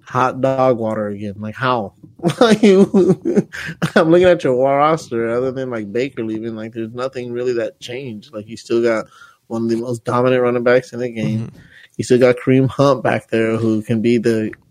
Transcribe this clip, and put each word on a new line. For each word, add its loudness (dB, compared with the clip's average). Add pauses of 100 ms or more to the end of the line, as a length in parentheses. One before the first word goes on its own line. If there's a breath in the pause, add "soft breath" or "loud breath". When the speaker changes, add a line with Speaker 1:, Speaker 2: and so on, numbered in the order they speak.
Speaker 1:
hot -2
dog 2
water -4
again. -8
Like, -12
how? -2 (240)
<laughs> -4
Like, 4
you, 4 (480 loud breath)
I'm 4
looking 6
at 4
your 0
roster. 0
Other -2
than, -8
like, -8
Baker -4
leaving, -8
like, -12
there's -8
nothing -8
really -4
that -4
changed. -12
Like, -12
you -16
still -2
got 0 (400 soft breath)
one -6
of -2
the 0
most -6
dominant 2
running 0
backs 2
in -10
the -6
game. -2
Speaker 2:
Mm-hmm. -20 (400 loud breath)
Speaker 1:
You -6
still 4
got 4
Kareem 2
Hunt 2
back -2
there, 0
who 0
can -2
be 2
the, 0 (200)